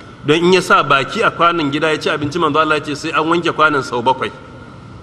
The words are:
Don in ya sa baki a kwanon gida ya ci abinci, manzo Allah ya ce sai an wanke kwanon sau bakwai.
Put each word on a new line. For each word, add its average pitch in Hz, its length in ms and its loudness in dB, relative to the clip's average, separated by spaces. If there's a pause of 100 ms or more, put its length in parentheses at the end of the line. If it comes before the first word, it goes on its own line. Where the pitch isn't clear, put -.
(260)
Don 143 120 4
in 175 160 4
ya 185 80 4
sa 180 220 2
baki 139 420 0
a 160 60 2
kwanon 165 400 0
gida 156 180 -2
ya 156 80 0
ci 156 120 -4
abinci, 151 280 -4
manzo 156 220 2
Allah 156 180 2
ya 147 60 -4
ce 147 120 -6
sai 160 160 -8
an 156 140 0
wanke 165 300 0
kwanon 151 260 2
sau 117 220 -4
bakwai. 127 260 0 (720)